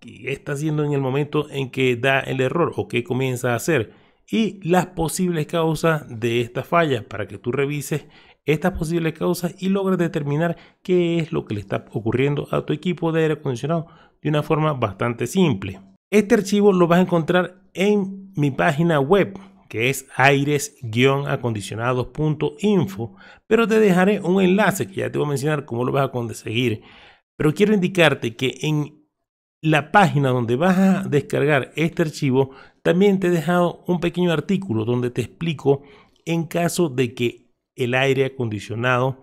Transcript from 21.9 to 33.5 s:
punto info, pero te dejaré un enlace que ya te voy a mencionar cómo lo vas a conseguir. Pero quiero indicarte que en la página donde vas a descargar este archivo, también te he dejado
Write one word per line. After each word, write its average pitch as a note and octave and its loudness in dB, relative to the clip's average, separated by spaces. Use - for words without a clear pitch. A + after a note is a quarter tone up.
punto D3+ -2
info, D3+ 0
pero A3+ 2
te A3 2
dejaré F#3+ 4
un F3+ 0
enlace F#3+ 2
que - -12
ya A#2 -4
te B2+ -6
voy C#3+ 0
a D3 -4
mencionar C#3+ -2
cómo A#2 -4
lo C3 -2
vas C#3 0
a C3 -6
conseguir. A#2 -4
Pero D3+ 0
quiero G#3 4
indicarte D#3+ 2
que B2+ -4
en D3 -4
la D3+ 0
página C#3+ 4
donde B2 0
vas F3 2
a F#3+ 2
descargar C#3 0
este E3 -2
archivo, C3+ 0
también F#3+ 4
te F#3 0
he - 2
dejado F3 0